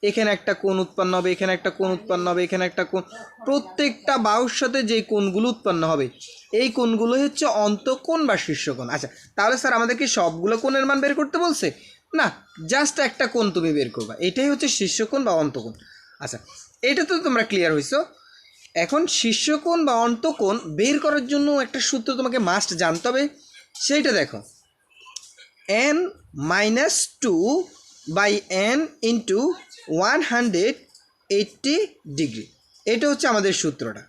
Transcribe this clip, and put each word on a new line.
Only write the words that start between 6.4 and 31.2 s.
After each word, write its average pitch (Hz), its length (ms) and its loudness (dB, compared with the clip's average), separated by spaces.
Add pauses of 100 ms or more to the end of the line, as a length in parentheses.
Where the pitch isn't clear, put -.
এই 240 160 2
কোণগুলো 233 520 2
হচ্ছে 285 240 0
অন্তঃকোণ 254 840 0
বা 208 100 2
শীর্ষকোণ। 131 520 -4
আচ্ছা, 139 180 -4 (280)
তাহলে 254 220 2
স্যার 254 160 0
আমাদের 233 240 0
কি 269 100 -2
সবগুলো 175 500 0
কোণের 269 280 0
মান 277 140 2
বের 285 160 0
করতে 294 220 -2
বলছে? 320 340 0 (440)
না, 277 160 2 (360)
just 269 340 0
একটা 262 260 0
কোণ 226 240 0
তুমি 165 220 0
বের 139 160 0
করবা, 110 300 -8
এটাই 190 300 0
হচ্ছে 285 180 0
শীর্ষকোণ 226 560 -2
বা 220 80 0
অন্তঃকোণ। 135 420 0 (460)
আচ্ছা, 135 180 -10 (440)
এটা 269 220 2
তো 339 140 0
তোমরা 269 260 2
ক্লিয়ার 180 300 2
হইছো। 202 320 0 (680)
এখন 269 320 0
শীর্ষকোণ 302 800 0
বা 262 80 2
অন্তঃকোণ 233 720 0
বের 208 340 0
করার 294 280 0
জন্য 285 240 2
একটা 277 280 -2
সূত্র 254 340 -2
তোমাকে 254 260 -2
মাস্ট 196 340 0
জানতে 165 340 0
হবে, 262 200 0 (540)
সেইটা 285 300 2
দেখো, 143 300 -2 (1300)
n 294 400 2 (400)
minus 220 440 2 (300)
two 233 400 2 (520)
by 202 240 2 (100)
n 220 360 0 (180)
into 226 360 0 (580)
one 240 240 2 (100)
hundred 240 420 2 (600)